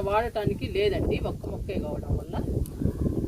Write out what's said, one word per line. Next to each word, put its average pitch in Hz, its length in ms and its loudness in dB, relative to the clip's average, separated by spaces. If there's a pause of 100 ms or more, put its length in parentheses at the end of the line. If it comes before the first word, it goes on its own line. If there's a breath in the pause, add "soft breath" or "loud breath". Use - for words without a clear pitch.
వాడటానికి 214 580 0 (100)
లేదండి, 202 420 2 (120)
ఒక్క - 140 -6 (100)
మొక్కే 202 320 -4
కావడం - 340 -4
వల్ల. - 160 -6 (920)